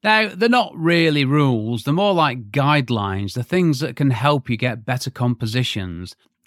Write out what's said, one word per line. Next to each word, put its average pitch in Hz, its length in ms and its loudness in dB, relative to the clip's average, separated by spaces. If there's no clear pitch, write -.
Now, 214 300 2
they're 214 160 2
not 240 260 2
really 160 500 2
rules. 123 580 2
They're 143 100 0
more 196 200 2
like 123 360 0
guidelines, 113 840 0
the 123 100 -6
things 170 380 0
that 139 140 -8
can 143 140 2
help 131 400 0
you 117 80 0
get 117 280 -4
better 127 260 -4
compositions. 110 1040 -4